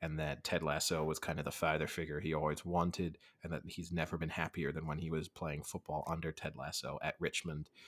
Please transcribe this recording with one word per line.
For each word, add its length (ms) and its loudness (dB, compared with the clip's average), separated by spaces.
and 180 -2
that 260 0
Ted 180 4
Lasso 420 4
was 140 2
kind 200 -2
of 60 0
the 60 -2
father 360 4
figure 340 -2
he 140 2
always 300 2
wanted, 540 2
and 100 -6
that 140 -2
he's 260 -8
never 260 0
been 100 -2
happier 440 0
than 140 -4
when 120 0
he 120 -2
was 180 0
playing 340 -4
football 440 -4
under 260 -2
Ted 240 -6
Lasso 460 -4
at 160 -2
Richmond, 520 -2